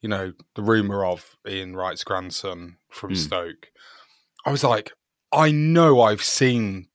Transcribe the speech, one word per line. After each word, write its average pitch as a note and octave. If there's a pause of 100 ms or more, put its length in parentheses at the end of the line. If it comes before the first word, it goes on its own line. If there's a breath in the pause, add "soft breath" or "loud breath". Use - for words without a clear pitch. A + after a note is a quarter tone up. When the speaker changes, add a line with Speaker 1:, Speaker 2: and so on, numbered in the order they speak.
Speaker 1:
you A2
know, F#2+ (220)
the G#2+
rumour G2+
of F2+ (100)
Ian F#2+
Wright's F#2
grandson F2+ (120)
from -
Speaker 2:
Hmm. F#2+
Speaker 1:
Stoke, E2+ (760 soft breath)
I -
was C#3+
like, A2+ (380)
"I D#3
know D3+
I've G#2+
seen A2